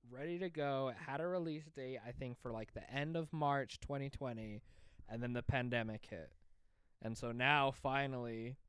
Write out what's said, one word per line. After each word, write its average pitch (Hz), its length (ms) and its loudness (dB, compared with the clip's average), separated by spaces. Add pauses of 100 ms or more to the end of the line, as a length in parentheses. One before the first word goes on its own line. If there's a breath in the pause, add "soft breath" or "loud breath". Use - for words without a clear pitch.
(100)
ready 151 280 -4
to 185 100 0
go. 143 400 2
It 123 80 -4 (140)
had 143 100 0
a 165 60 0
release 165 380 0 (100)
date, 131 320 -4
I 120 60 -4
think, 123 280 -4
for, 127 100 -4
like, 113 220 -4
the - 180 -8
end 147 260 0
of 160 160 0
March 143 480 2
twenty 139 280 -2
twenty, 110 540 -6 (460)
and 117 140 -4
then 120 100 0
the 120 100 0
pandemic 120 640 2
hit. 85 220 -8 (720)
And 113 140 -2
so 120 160 -2
now, 135 380 6
finally, 127 840 0 (120)